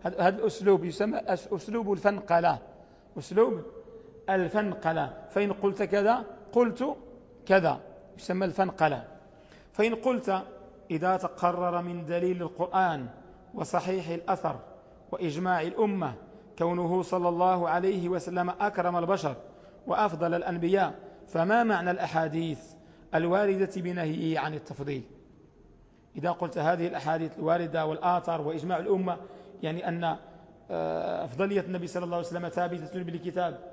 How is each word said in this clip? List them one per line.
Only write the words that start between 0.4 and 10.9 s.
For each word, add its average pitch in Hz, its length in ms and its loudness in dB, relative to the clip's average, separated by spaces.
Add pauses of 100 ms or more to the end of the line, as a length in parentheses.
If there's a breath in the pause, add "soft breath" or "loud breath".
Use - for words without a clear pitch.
يسمى 202 320 -2
أس-، - 360 -2
أسلوب 208 400 -2
الفنقلة، 170 680 4 (580 loud breath)
أسلوب 196 440 4 (680 loud breath)
الفنقلة. 180 840 0 (160)
"فإن 202 240 2
قلت 196 300 0
كذا 202 400 4 (280)
قلت 247 440 4 (500)
كذا"، 170 340 6 (380)
يسمى 190 280 -2
الفنقلة. 156 640 0 (680 loud breath)
فإن 220 220 2
قلت: 220 480 0 (480)